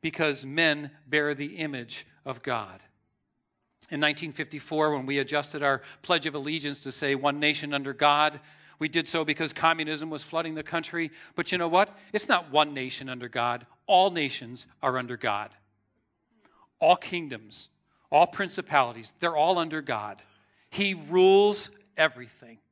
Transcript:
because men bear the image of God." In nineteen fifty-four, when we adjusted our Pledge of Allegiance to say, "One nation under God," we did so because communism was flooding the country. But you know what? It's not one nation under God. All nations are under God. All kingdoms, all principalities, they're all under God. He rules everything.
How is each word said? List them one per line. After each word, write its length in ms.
because 440
men 460
bear 260
the 240
image 500
of 160
God." 420
In 100
nineteen 320
fifty-four, 640
when 100
we 120
adjusted 440
our 200
Pledge 240
of 100
Allegiance 460
to 100
say, 240
"One 240
nation 340
under 200
God," 460
we 80
did 220
so 160
because 280
communism 560
was 140
flooding 320
the 80
country. 480
But 160
you 60
know 100
what? 300
It's 160
not 200
one 240
nation 360
under 180
God. 380
All 220
nations 580
are 160
under 200
God. 360
All 160
kingdoms, 720
all 180
principalities, 920
they're 160
all 220
under 240
God. 400
He 240
rules 800
everything. 640